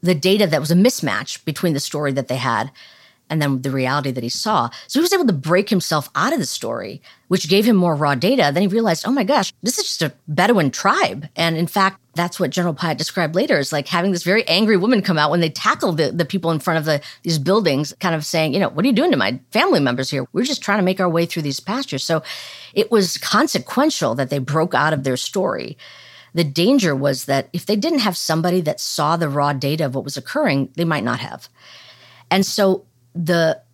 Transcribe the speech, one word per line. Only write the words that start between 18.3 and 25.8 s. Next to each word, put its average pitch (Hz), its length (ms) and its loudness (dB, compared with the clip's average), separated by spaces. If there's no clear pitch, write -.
you 196 60 0
know, 170 100 0
"What 165 140 -2
are 269 40 4
you 262 60 4
doing 294 180 2
to 160 40 2
my 117 220 0
family 269 280 2
members 131 300 0
here? 131 220 -2
We're 240 120 0
just 277 180 -6
trying 208 160 0
to 190 60 2
make 185 160 0
our 180 80 2
way 170 180 0
through 165 160 -6
these 139 180 -4
pastures." 214 440 -6
So 165 180 0
it 208 160 0
was 202 280 2
consequential 226 1000 0
that 135 140 -2
they 143 80 -2
broke 147 360 0
out 147 180 2
of 139 120 -4
their 131 120 0
story. - 600 -4